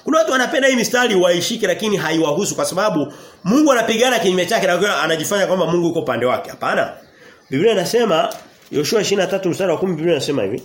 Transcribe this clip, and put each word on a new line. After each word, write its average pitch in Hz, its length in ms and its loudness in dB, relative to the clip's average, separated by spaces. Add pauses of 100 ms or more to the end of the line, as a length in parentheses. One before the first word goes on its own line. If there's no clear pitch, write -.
Kuna 311 140 0
watu 320 140 2
wanapenda 262 360 0
hii 262 80 4
mistari 240 400 0
waishike, 180 520 0
lakini 196 300 -2
haiwahusu 160 580 -2
kwa 147 100 -2
sababu 170 480 -2 (300)
Mungu 277 280 4
anapigana 233 480 2
kinyume 180 260 2
chake 202 220 0
na 180 340 0
anajifanya 160 460 0
kwamba 180 200 0
Mungu 170 200 0
yuko 160 120 -2
upande 120 260 -2
wake. 123 240 -2
Hapana. 170 440 -2 (560)
Biblia 175 220 2
inasema, 196 580 0 (420)
Yoshua 151 300 0
ishirini 196 200 0
na 175 60 0
tatu 185 220 -2
mstari 175 220 -2
wa 151 60 0
kumi, 185 180 -2
Biblia 165 200 0
inasema 135 280 -2
hivi. 98 220 -4